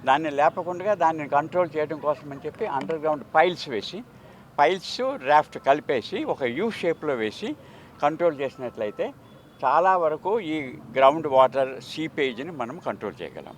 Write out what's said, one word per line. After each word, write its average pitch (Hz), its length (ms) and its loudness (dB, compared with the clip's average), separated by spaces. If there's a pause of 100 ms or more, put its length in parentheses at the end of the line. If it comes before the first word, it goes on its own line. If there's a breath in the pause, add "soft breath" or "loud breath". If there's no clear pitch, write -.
దాన్ని 147 260 4
లేపకుండా 175 640 0
దాన్ని 160 340 0
కంట్రోల్ 160 480 0
చేయడం 151 220 -2
కోసం 143 320 -4
అని 139 160 -12
చెప్పి 180 200 -6
అండర్ 156 320 -4
గ్రౌండ్ 151 260 -2 (100)
పైల్స్ 165 340 2
వేసి, 131 340 -6 (560 loud breath)
పైల్స్ 165 420 2 (260)
రాఫ్ట్ 147 320 4
కలిపేసి 143 680 0
ఒక 165 180 -4
యూ 139 280 -2
షేప్లో 160 440 -2
వేసి 120 420 -4 (460 loud breath)
కంట్రోల్ 151 380 2
చేసినట్లయితే 127 760 -6 (500 loud breath)
చాలా 170 320 4
వరకు 160 440 0
ఈ 156 340 -6 (220)
గ్రౌండ్ 143 300 6
వాటర్ 131 540 4
సీపేజ్ని 147 720 -4
మనం 131 260 -8
కంట్రోల్ 104 440 -6
చేయగలం. - 360 -12